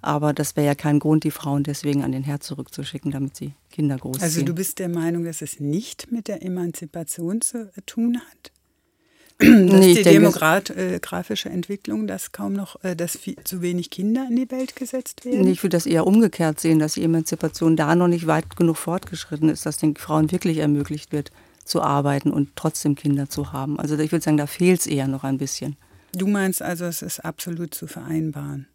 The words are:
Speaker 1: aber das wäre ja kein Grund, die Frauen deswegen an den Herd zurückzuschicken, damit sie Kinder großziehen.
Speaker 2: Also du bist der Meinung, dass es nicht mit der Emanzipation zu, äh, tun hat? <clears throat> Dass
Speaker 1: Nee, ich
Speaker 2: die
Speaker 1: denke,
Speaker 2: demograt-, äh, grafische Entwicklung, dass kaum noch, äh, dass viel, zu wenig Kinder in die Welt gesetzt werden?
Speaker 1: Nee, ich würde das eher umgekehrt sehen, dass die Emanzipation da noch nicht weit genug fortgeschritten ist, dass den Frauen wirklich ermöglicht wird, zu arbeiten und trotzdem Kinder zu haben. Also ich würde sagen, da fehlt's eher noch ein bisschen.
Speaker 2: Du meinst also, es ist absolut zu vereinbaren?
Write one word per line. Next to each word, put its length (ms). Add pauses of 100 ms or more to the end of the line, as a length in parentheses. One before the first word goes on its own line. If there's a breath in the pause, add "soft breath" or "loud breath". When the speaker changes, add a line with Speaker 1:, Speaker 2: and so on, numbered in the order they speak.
Speaker 1:
aber 300
das 240
wäre 100
ja 100
kein 240
Grund, 240
die 80
Frauen 320
deswegen 400
an 80
den 120
Herd 200
zurückzuschicken, 680
damit 240
sie 180 (180)
Kinder 260
großziehen. 260
Speaker 2:
Also 200
du 100
bist 260
der 100
Meinung, 360
dass 160
es 180
nicht 520
mit 180
der 140
Emanzipation 960
zu, 340
äh, 100
tun 320
hat? 340 (420)
<clears throat> 460
Dass 100
Speaker 1:
Nee, 420
ich 60
Speaker 2:
die 60
Speaker 1:
denke, 180
Speaker 2:
demograt-, 500
äh, 280
grafische 500
Entwicklung, 580
dass 240
kaum 220
noch, 300
äh, 120
dass 220
viel, 260
zu 180
wenig 300
Kinder 360
in 80
die 140
Welt 260
gesetzt 500
werden? 200
Speaker 1:
Nee, 60
ich 100
würde 160
das 80
eher 220
umgekehrt 520
sehen, 200
dass 140
die 100
Emanzipation 720
da 180
noch 140
nicht 180
weit 300
genug 220
fortgeschritten 720
ist, 180
dass 100
den 180
Frauen 360
wirklich 260
ermöglicht 540
wird, 200 (340 soft breath)
zu 180
arbeiten 480
und 240
trotzdem 400
Kinder 340
zu 220
haben. 280
Also 200
ich 120
würde 120
sagen, 140
da 100
fehlt's 400
eher 200
noch 160
ein 140
bisschen. 380 (380 soft breath)
Speaker 2:
Du 120
meinst 380
also, 220
es 180
ist 160
absolut 560
zu 100
vereinbaren? 880